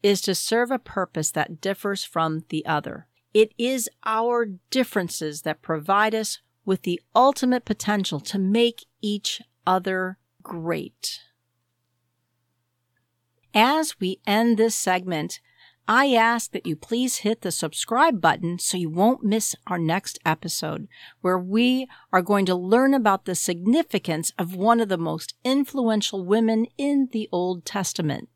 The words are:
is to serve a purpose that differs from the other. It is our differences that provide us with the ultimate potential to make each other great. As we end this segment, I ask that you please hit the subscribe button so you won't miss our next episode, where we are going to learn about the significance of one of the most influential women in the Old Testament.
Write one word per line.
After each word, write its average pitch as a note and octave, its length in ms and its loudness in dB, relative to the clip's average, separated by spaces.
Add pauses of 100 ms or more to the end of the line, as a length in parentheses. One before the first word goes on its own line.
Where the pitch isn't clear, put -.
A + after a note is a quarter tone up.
is G3+ 200 2
to F#3+ 120 -2
serve A#3+ 380 0
a B3+ 80 -2
purpose - 520 -4
that D#3+ 300 -6
differs G3 420 -4
from D#3+ 460 -2
the D#3 160 -6
other. - 420 -4 (260)
It A3 240 4
is A#3+ 320 -2 (140)
our A#3 420 0 (260)
differences F3 720 -2
that D#3 180 -4
provide G3 520 0
us A3 260 -4 (260)
with F#3+ 160 0
the - 180 -2 (160)
ultimate B3+ 500 4
potential G3+ 540 -2
to G3 200 -6
make A#3 460 2 (160)
each G#3 400 -4 (240)
other F#3 520 0 (260)
great. - 760 -6 (2250)
As C#4+ 460 2
we F#3+ 260 -2
end A3+ 320 4
this A3+ 180 2
segment, F3+ 640 -2 (480)
I C4 260 4
ask A#3 380 2
that - 140 -10
you E3 100 -2
please A#3+ 420 -2
hit A3 240 -2
the F3+ 100 -4
subscribe A#3 720 0
button E3+ 380 0
so - 180 -4
you E3+ 120 -2
won't G3 340 2
miss G#3+ 320 0 (120)
our F3+ 120 -4
next E3+ 460 -2
episode, D#3+ 640 -4 (340)
where F#3 180 0
we B3 480 0 (260)
are F#3 80 4
going G3 240 2
to F#3 100 2
learn A3+ 380 4
about G#3+ 320 2
the F#3 100 -2
significance F3+ 1000 0
of F3+ 180 -4
one A3 240 4
of A3 100 0
the F#3 80 0
most D#3+ 460 -6
influential A#3+ 800 0
women A3 440 2 (100)
in C#4 340 0
the A3 200 -4
Old F3+ 340 -2
Testament. D#3+ 720 -4